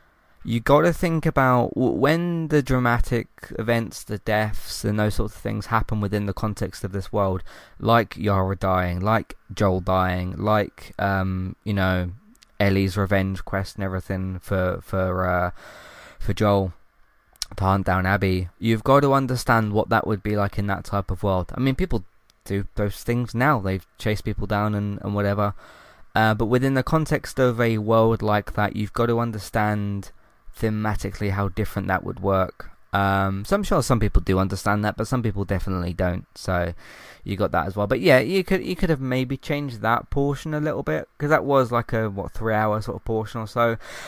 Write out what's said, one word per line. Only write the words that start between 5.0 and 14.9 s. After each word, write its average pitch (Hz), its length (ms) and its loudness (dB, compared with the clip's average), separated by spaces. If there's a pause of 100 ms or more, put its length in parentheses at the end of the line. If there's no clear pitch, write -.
sorts 107 200 0
of - 60 -18
things 107 260 -6
happen 110 340 0
within 101 260 -2
the 98 60 -4
context 104 500 -4
of 98 80 -6
this 98 200 -6
world, 95 320 0 (360)
like 113 380 2
Yara 98 380 2
dying, 90 440 0
like 107 360 0 (180)
Joel 95 280 2
dying, 92 560 0
like, 104 640 -2
um, 95 640 0
you 107 100 -2
know, 92 380 2 (480)
Ellie's 98 380 2
revenge 95 480 0
quest 95 300 -4
and 101 80 -6
everything 92 560 -4
for, 92 440 -2
for, 92 440 0